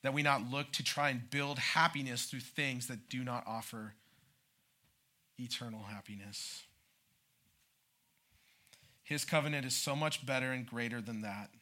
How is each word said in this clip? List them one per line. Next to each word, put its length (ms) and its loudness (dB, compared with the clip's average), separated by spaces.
That 120 2
we 100 4
not 260 6
look 240 0
to 100 -2
try 260 4
and 200 -2
build 300 0
happiness 680 4
through 140 -6
things 480 0
that 220 -8
do 120 -2
not 240 -2
offer 500 -6
eternal 460 -6
happiness. 800 -10
His 220 -2
covenant 400 4
is 100 0
so 180 2
much 320 0
better 280 2
and 120 -2
greater 360 -2
than 200 -4
that. 280 -6